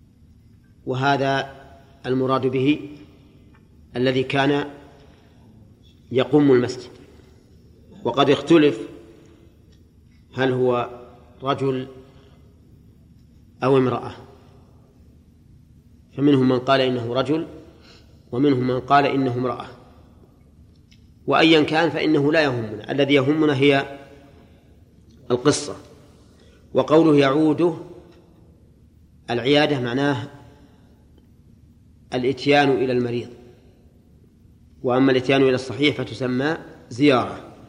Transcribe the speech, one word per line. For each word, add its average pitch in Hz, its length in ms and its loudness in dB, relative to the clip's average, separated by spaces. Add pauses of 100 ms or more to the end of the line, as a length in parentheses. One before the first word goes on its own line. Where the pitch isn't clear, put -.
(880)
وهذا 135 680 -2 (540)
المراد 131 400 0
به 135 520 -2 (1000)
الذي 131 260 0
كان 143 480 -2 (1400)
يقوم 139 400 2
المسجد، - 380 0 (1120)
وقد 131 260 2
اختلف 147 500 4 (1500)
هل 131 180 0
هو 123 480 -2 (420)
رجل 135 460 -4 (1800)
أو 135 140 2
امرأة، 120 340 -4 (2000)
فمنهم 135 320 2
من 127 100 2
قال 131 220 2
إنه 120 340 -2
رجل 143 320 -2 (840)
ومنهم 127 340 0
من 127 140 -2
قال 139 260 2
إنه 131 280 -2
امرأة، 123 320 -6 (1600)
وأيا 156 360 4
كان 156 280 0
فإنه 151 420 0
لا 160 100 2
يهمنا، 113 500 -6
الذي 139 220 2
يهمنا 147 420 2
هي 139 420 0 (1300)
القصة. - 460 -2 (1000)
وقوله 147 440 4
يعوده، 151 580 0 (1500)
العيادة 139 500 2
معناه 127 500 -4 (1800)
الإتيان 139 560 0
إلى 127 220 0
المريض، 120 360 -4 (1500)
وأما 131 300 2
الإتيان 135 300 2
إلى 131 120 4
الصحيح 127 420 -2
فتسمى 127 640 -4 (320)
زيارة. 123 640 0 (140)